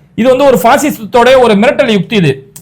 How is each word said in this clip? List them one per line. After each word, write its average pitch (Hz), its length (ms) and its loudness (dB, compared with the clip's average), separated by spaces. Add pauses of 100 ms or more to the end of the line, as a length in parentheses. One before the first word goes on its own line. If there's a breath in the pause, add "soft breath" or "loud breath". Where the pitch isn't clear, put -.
(140)
இது 233 140 -2
வந்து 262 160 2
ஒரு 240 180 2
பாசிசத்தோட 247 760 0
ஒரு 226 140 2
மிரட்டல் 240 360 0
யுக்தி. 208 260 -2
இது 156 460 -4